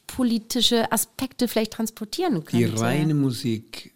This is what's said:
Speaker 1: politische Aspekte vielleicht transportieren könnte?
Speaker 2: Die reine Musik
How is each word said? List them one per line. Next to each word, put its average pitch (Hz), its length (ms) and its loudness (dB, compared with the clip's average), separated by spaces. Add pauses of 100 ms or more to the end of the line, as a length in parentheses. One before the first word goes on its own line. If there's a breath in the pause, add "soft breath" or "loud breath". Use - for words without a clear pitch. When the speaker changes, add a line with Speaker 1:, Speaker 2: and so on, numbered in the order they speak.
Speaker 1:
politische 233 840 0
Aspekte - 560 -2
vielleicht 220 260 0
transportieren 208 680 -2
könnte? - 120 -2
Speaker 2:
Die 117 80 6
reine 120 480 2
Musik 123 840 -2